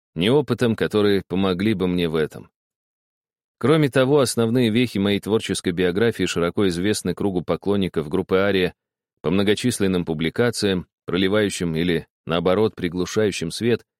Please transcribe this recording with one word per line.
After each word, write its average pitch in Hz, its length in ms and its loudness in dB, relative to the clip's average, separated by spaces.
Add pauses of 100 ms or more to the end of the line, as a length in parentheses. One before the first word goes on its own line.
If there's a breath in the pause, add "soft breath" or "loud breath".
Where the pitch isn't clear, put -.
(160)
ни 85 120 2
опытом, 120 480 2
которые 101 500 2
помогли 95 480 0
бы 92 140 0
мне 90 220 0
в 78 60 -4
этом. 73 360 -4 (1040)
Кроме 147 320 2
того, 135 300 4
основные 117 500 2
вехи 117 280 0
моей 101 240 2
творческой 98 500 -2
биографии 92 540 0
широко 87 420 0
известны 90 480 -2
кругу 90 260 -2
поклонников 87 680 -2
группы 90 260 -2
«Ария» 95 380 2 (480)
по 78 100 -2
многочисленным 98 720 0
публикациям, 87 840 -2 (180)
проливающим 95 680 0
или, 82 320 0 (200)
наоборот, 90 500 0
приглушающим 90 760 -2
свет 110 360 -2 (140)